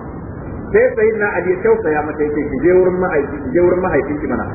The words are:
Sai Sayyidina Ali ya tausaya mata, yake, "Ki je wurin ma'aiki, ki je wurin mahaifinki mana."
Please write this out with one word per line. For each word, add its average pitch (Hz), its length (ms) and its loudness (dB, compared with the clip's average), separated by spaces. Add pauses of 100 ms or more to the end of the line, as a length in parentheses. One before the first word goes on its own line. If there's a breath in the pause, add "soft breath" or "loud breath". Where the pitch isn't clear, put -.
(640)
Sai 214 220 4
Sayyidina 220 400 0
Ali 175 240 -2
ya 175 60 -2
tausaya 170 440 2
mata, 151 220 -6
yake, 147 160 -2
"Ki 131 200 -4
je 160 120 4
wurin 185 240 4
ma'aiki, 165 400 -2
ki 135 140 -8
je 160 100 2
wurin 180 220 4
mahaifinki 151 460 -2
mana." 113 280 -4